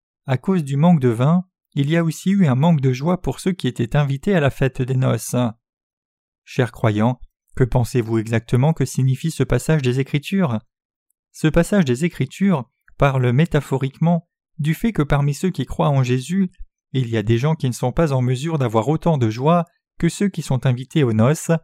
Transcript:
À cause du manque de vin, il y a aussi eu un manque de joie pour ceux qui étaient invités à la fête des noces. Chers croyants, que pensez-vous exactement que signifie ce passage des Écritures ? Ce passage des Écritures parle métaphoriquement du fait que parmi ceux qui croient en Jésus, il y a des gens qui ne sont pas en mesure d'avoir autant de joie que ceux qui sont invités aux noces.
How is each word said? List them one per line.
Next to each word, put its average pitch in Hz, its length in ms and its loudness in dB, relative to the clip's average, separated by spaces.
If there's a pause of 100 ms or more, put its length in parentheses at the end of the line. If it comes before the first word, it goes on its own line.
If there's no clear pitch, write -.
(260)
À 131 120 -2
cause 185 280 0
du 135 100 -4
manque 165 240 4
de 127 80 2
vin, 139 400 2 (280)
il 143 140 0
y 160 60 0
a 170 80 2
aussi 165 280 -2
eu 196 140 4
un 131 100 2
manque 156 260 2
de 131 100 2
joie 151 300 -2
pour - 180 -6
ceux 190 140 -2
qui 143 160 -4
étaient 117 260 -4
invités 143 400 0
à 160 60 2
la 139 80 2
fête 131 320 -2
des 127 160 -2
noces. 127 400 -2 (1040)
Chers - 300 -4
croyants, 110 480 0 (340)
que 135 80 2
pensez-vous 117 540 0
exactement 120 560 0
que 139 100 -2
signifie 131 480 -2
ce - 120 -2
passage 143 380 0
des 127 200 0
Écritures ? 143 580 -2 (720)
Ce - 160 -2
passage 170 380 2
des 131 180 0
Écritures 165 680 -2 (280)
parle 131 340 2
métaphoriquement 147 960 0 (300)
du 156 160 -2
fait 233 180 -2
que 151 120 0
parmi 143 300 0
ceux 180 180 -2
qui 135 140 -6
croient 160 220 -2
en 139 160 2
Jésus, 131 480 0 (420)
il 127 160 -2
y 113 80 -2
a 107 40 0
des 113 160 2
gens 151 160 0
qui 139 140 -2
ne 120 60 -2
sont 123 180 -4
pas 156 220 0
en 127 80 0
mesure 131 360 -2
d'avoir 113 300 0
autant 156 300 0
de 117 120 2
joie 151 360 0 (340)
que 170 80 0
ceux 202 220 0
qui 160 120 -6
sont 135 240 -2
invités 135 380 0
aux 117 80 2
noces. 120 400 2 (120)